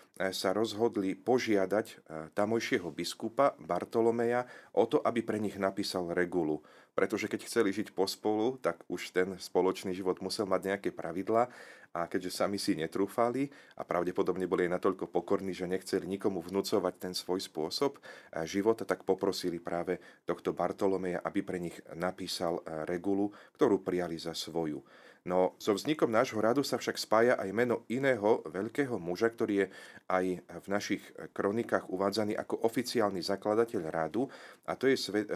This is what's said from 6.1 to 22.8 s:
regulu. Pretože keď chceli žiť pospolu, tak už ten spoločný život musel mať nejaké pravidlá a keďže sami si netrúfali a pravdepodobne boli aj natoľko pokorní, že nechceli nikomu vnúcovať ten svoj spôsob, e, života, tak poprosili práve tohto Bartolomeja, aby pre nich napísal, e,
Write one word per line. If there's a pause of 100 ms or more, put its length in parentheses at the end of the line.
regulu. (320)
Pretože
keď
chceli
žiť
pospolu,
tak
už
ten
spoločný
život
musel
mať
nejaké
pravidlá (440)
a
keďže
sami
si
netrúfali (280)
a
pravdepodobne
boli
aj
natoľko
pokorní,
že
nechceli
nikomu
vnúcovať
ten
svoj
spôsob,
e,
života,
tak
poprosili
práve (240)
tohto
Bartolomeja,
aby
pre
nich (160)
napísal,
e,